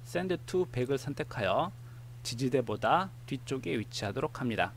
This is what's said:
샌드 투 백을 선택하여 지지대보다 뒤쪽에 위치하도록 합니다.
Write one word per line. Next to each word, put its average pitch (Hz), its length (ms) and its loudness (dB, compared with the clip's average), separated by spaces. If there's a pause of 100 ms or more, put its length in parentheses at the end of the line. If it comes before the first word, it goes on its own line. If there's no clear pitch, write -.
샌드 180 420 0
투 180 260 2
백을 123 260 2
선택하여 131 720 2 (520)
지지대보다 123 880 2 (160)
뒤쪽에 135 540 -4
위치하도록 110 600 -2
합니다. 107 380 2